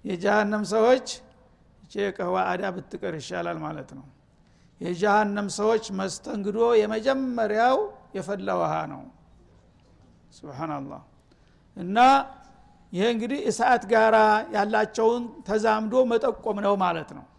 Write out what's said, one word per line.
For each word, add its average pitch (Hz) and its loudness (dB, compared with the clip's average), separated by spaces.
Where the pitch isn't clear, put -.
የጀሃነም 208 0
ሰዎች፣ 226 4
እቺ - -20
የቀህዋ 190 -4
አዳ 180 -2
ብትቀር 180 -8
ይሻላል 170 -8
ማለት 156 -10
ነው። - -20
የጀሃነም 202 0
ሰዎች 220 0
መስተንግዶ 196 -6
የመጀመሪያው 233 2
የፈላ 190 -6
ውሃ 165 0
ነው። - -12
ሱብሃንአላህ። 147 -10
እና 185 -2
ይሄ 180 0
እንግዲህ 240 -2
እሳት 240 2
ጋራ 220 4
ያላቸውን 220 0
ተዛምዶ 214 0
መጠቆም 220 -2
ነው 202 2
ማለት 170 -2
ነው። - -16